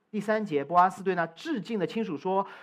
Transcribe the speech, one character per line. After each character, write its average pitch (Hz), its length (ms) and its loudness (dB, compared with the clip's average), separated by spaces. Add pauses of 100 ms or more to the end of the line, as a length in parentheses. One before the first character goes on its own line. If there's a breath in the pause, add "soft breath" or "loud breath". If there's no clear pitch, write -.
第 208 120 -6
三 214 240 0
节， 143 200 0
波 170 140 2
阿 185 100 10
斯 185 140 -12
对 180 140 0
那 170 120 0
致 277 320 -6
敬 214 180 -4
的 165 80 0
亲 220 180 -2
属 170 120 -6
说 190 300 -2 (160 loud breath)